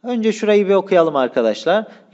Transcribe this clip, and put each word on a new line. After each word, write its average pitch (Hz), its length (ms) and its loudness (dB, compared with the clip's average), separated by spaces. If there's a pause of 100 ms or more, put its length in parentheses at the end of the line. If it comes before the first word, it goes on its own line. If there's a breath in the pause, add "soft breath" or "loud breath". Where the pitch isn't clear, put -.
Önce 226 280 -2
şurayı 208 360 0
bir 196 60 2
okuyalım 180 420 2
arkadaşlar. 127 680 -2 (280 loud breath)